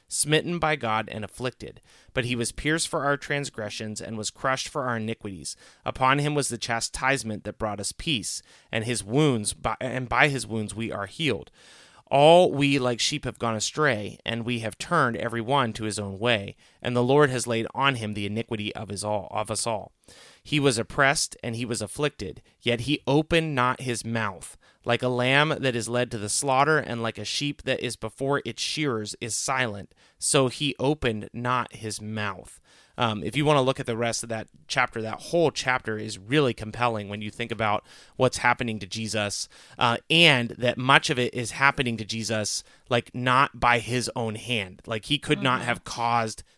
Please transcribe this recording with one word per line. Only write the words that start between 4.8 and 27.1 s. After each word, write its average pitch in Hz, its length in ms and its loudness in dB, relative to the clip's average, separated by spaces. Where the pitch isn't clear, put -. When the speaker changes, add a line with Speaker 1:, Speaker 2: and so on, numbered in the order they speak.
Speaker 1:
our 120 120 -2
iniquities. 107 600 -6
Upon 131 340 2
him 147 160 0
was 139 140 0
the 117 100 -6
chastisement 113 880 -2
that 104 140 -10
brought 104 220 -4
us 101 120 -6
peace, - 500 -4
and 113 140 -2
his 113 180 -2
wounds, 117 520 2
by, 110 260 -4
and 123 280 -6
by 123 200 4
his 127 180 -2
wounds 104 280 -4
we 107 180 -6
are 101 140 -4
healed. 135 440 -4
All 160 420 10
we 139 260 4
like 123 220 0
sheep - 260 -2
have 120 120 -6
gone 113 180 0
astray, 110 680 -2
and 117 220 -4
we 120 140 -2
have 110 180 -6
turned 131 380 2
every 117 260 -2
one 120 320 2
to 110 100 -6
his 107 140 -2
own 98 200 -6
way, 101 380 0
and 120 160 -2
the 123 60 4
Lord 139 260 6
has 123 180 -2
laid 113 280 0
on 135 220 2
him 107 180 -6
the 101 100 -4
iniquity 104 500 -4
of 110 140 -10
his 98 160 -8
all, 104 260 -4
of 107 200 -4
us 107 160 -2
all. 110 260 -6
He - 160 0
was 135 200 4
oppressed 139 640 2
and 117 120 -6
he 117 120 -6
was 107 160 -4
afflicted, 107 580 -6
yet 117 180 2
he 131 260 -2
opened 156 480 2
not 127 280 2
his 123 240 -4
mouth. 110 500 -4
Like 120 160 2
a 127 60 0
lamb 131 520 4
that 127 160 0
is 110 100 -2
led 123 260 0
to 117 60 -6
the 101 120 -6
slaughter, 139 480 4
and 117 240 -4
like 113 160 -6